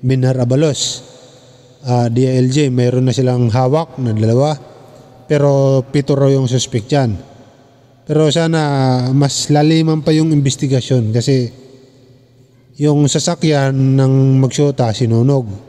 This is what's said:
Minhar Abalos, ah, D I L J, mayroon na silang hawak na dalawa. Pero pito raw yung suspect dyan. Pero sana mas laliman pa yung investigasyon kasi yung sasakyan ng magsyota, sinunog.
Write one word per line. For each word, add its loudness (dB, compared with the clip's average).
Minhar 0
Abalos, -2
ah, 0
D 0
I 0
L 0
J, 0
mayroon 0
na -2
silang 0
hawak -2
na -4
dalawa. 0
Pero 2
pito -2
raw 2
yung 0
suspect -4
dyan. 0
Pero 0
sana 0
mas -2
laliman 2
pa 0
yung 2
investigasyon 0
kasi 0
yung 2
sasakyan -2
ng 2
magsyota, 0
sinunog. 0